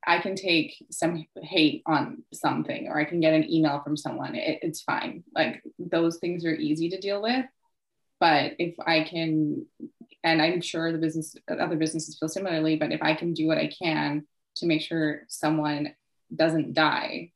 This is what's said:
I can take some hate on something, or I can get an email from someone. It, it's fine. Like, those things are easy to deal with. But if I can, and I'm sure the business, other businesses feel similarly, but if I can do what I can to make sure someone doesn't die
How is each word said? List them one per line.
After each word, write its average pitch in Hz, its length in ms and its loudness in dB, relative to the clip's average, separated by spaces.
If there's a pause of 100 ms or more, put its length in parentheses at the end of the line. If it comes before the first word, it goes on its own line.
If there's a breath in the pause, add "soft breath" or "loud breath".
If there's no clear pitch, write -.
I 175 140 4
can 190 160 -4
take 170 400 0 (140)
some 160 360 -2 (160)
hate 160 440 2
on 151 380 -2 (100)
something, 147 540 -2
or - 120 -2
I 151 60 2
can 170 140 -4
get 160 140 6
an 156 180 4
email 147 320 2
from 151 140 -2
someone. 147 380 -6
It, - 260 -2
it's 156 200 -6
fine. - 420 -4 (120)
Like, - 260 -2 (160)
those 170 400 0
things 175 280 -4
are 160 100 0
easy 156 340 0
to 180 100 -6
deal 202 220 -2
with. 247 240 0 (760)
But 156 400 4
if 170 200 -2
I 160 240 2
can, 156 640 0 (580)
and 160 180 4
I'm 170 200 2
sure 165 300 -2
the 165 60 -2
business, 160 380 -2 (120)
other 175 300 -2
businesses 156 420 -2
feel 160 100 -2
similarly, 160 460 0
but 156 160 0
if 156 100 -2
I 156 120 4
can 170 200 -2
do 160 140 0
what 160 100 4
I 160 100 0
can 151 580 -2 (320)
to - 80 -4
make 156 160 2
sure 156 460 -2
someone 151 680 -2 (400)
doesn't 160 400 2
die 156 640 0